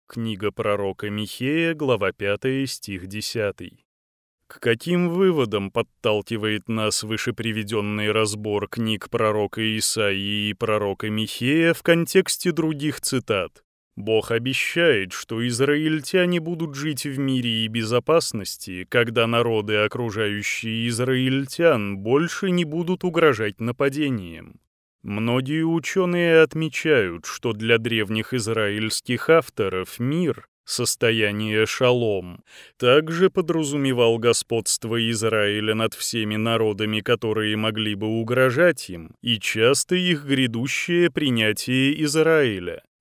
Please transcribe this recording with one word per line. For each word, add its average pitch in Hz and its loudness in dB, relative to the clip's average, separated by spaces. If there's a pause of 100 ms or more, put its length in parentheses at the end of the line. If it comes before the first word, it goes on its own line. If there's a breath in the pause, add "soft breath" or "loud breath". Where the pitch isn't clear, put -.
Книга 107 -4
пророка 104 -4
Михея, 131 -2
глава 123 0
пятая, 131 -2
стих 95 -10
десятый. 101 -6 (640)
К - -20
каким 170 0
выводам 139 2
подталкивает 107 -2
нас 110 -2
вышеприведенный 107 -4
разбор 104 0
книг 110 -4
пророка 107 0 (180)
Исаии 104 -2
и 104 -4
пророка 104 -2
Михея 127 0
в - -6
контексте 170 2
других 156 -2
цитат? 104 -2 (320)
Бог 107 0
обещает, 117 2
что 117 -6
израильтяне 156 0
будут 160 -6
жить 143 -6
в 135 -6
мире 123 0
и - -2
безопасности, 110 -2
когда 117 2
народы, 113 0
окружающие 110 -2
израильтян, 131 0
больше 147 0
не 175 2
будут 165 -4
угрожать 151 2
нападением. 120 -4 (420)
Многие 127 -2
ученые 170 4
отмечают, 139 0
что - -4
для 113 2
древних 110 -2
израильских 110 -2
авторов 95 2
мир, 143 -2 (180)
состояние 110 0
шалом, 107 0 (360 loud breath)
также 160 4
подразумевал 139 2
господство 113 0 (140)
Израиля 107 0
над 110 0
всеми 107 -4
народами, 107 0
которые 107 -2
могли 107 -2
бы 104 -4
угрожать 123 2
им, 85 -14
и 113 -2
часто 123 2
их 180 0
грядущее 135 0
принятие 131 2
Израиля, 143 2 (200)